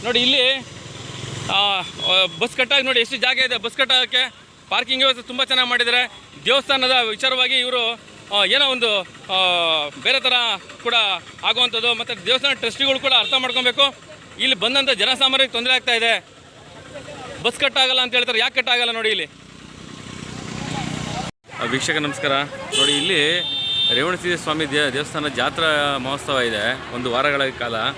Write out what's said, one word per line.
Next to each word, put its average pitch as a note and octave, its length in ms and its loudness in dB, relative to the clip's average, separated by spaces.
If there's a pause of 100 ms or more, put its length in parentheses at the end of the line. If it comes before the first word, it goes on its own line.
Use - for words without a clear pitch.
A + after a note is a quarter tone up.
ನೋಡಿ, A#3+ 180 2
ಇಲ್ಲಿ, B3+ 300 4 (1000)
ಆ, G3 280 2 (580)
ಬಸ್ A3+ 180 -2
ಕಟ್ಟಾಗಿ C4+ 260 2
ನೋಡಿ, B3+ 180 2
ಎಷ್ಟು A#3 160 -2
ಜಾಗ B3 220 0
ಇದೆ B3+ 180 0
ಬಸ್ A3+ 200 -6
ಕಟ್ಟಾಗಕ್ಕೆ. B3+ 580 2 (340)
ಪಾರ್ಕಿಂಗ್ B3 360 0
ವ್ಯವಸ್ಥೆ B3 220 0
ತುಂಬ B3+ 180 -4
ಚೆನ್ನಾಗಿ B3+ 240 0
ಮಾಡಿದ್ದಾರೆ. A#3+ 440 2 (320)
ದೇವಸ್ಥಾನದ C4 460 2
ವಿಚಾರವಾಗಿ B3+ 680 2
ಇವರು, B3 340 0 (420)
ಆ, G3+ 100 4
ಏನೋ B3+ 220 4
ಒಂದು, A#3 340 2
ಆ, F3 880 0 (140)
ಬೇರೆ C4 180 2
ಥರ B3+ 120 2 (500)
ಕೂಡ A#3 120 0 (500)
ಆಗುವಂಥದ್ದು. A#3 500 2
ಮತ್ತು A3+ 320 -6
ದೇವಸ್ಥಾನ C4 260 2
ಟ್ರಸ್ಟಿಗಳು C4 480 0
ಕೂಡ C4+ 180 2
ಅರ್ಥ A3 200 2
ಮಾಡ್ಕೊಬೇಕು, B3+ 560 2 (440)
ಇಲ್ಲಿ B3+ 160 2
ಬಂದಂಥ C4 360 2
ಜನಸಾಮಾನ್ಯರಿಗೆ C4 600 2
ತೊಂದರೆ B3 220 0
ಆಗ್ತಾ B3+ 200 0
ಇದೆ, A3+ 300 2 (1200)
ಬಸ್ A3+ 180 -2
ಕಟ್ಟಾಗಲ್ಲ C4 400 2
ಅಂತ B3 140 -2
ಹೇಳ್ತಾರೆ. A#3+ 240 0
ಯಾಕೆ B3 160 0
ಕಟ್ಟಾಗಲ್ಲ A#3+ 380 0
ನೋಡಿ A3 180 -2
ಇಲ್ಲಿ? F#3 160 -2 (2250)
ಆ, - 40 -2
ವೀಕ್ಷಕ A#3 320 -2
ನಮಸ್ಕಾರ. D3 360 -2 (460)
ನೋಡಿ, - 140 4
ಇಲ್ಲಿ D#3 480 2 (540)
ರೇವಣಸಿದ್ಧ E3+ 480 0
ಸ್ವಾಮಿ D#3 280 -2
ದೇ-, D3 220 2
ದೇವಸ್ಥಾನ D3 360 -4
ಜಾತ್ರಾ D3 680 0
ಮಹೋತ್ಸವ C3+ 440 -2
ಇದೆ A#2+ 540 -2
ಒಂದು B2 160 -2
ವಾರಗಳ C#3 380 2 (100)
ಕಾಲ. A#2+ 180 -4 (220)